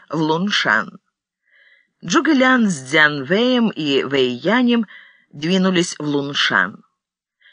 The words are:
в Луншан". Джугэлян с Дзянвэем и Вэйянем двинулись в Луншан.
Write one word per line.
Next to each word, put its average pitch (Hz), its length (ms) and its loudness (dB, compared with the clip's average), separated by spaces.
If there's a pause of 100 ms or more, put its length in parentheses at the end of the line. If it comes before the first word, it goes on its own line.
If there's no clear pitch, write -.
в 160 120 -6
Луншан". 156 800 -2 (1040)
Джугэлян 262 640 2
с 147 140 -6
Дзянвэем 160 880 2
и 139 340 0
Вэйянем 160 800 0 (440)
двинулись 180 680 -2
в 151 60 -10
Луншан. 139 800 -2 (680)